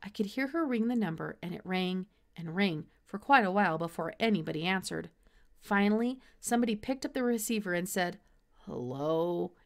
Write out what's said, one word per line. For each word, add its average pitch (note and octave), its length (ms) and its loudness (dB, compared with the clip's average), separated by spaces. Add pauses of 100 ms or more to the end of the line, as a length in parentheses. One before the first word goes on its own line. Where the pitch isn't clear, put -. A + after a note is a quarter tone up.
I G3 60 -12
could G#3 180 -4
hear C4 220 -4
her E4 160 -2
ring A#3+ 240 0
the B3 80 0
number, D#3+ 460 -4
and F3 120 -8
it - 100 -10
rang F#3 420 -2 (300)
and E3 200 -8
rang F3 300 0 (180)
for - 140 -10
quite C4 260 6
a F#3+ 60 2
while F#3 280 2
before E3 400 -4
anybody D#3+ 460 0
answered. F3 460 -2 (500)
Finally, G#3+ 580 2 (200)
somebody A#3+ 360 2
picked C4 300 -4
up - 80 -6
the C4 100 -2
receiver A3 520 0
and F3 140 0
said, F3+ 300 -2 (460)
Hello D#3+ 880 -2 (140)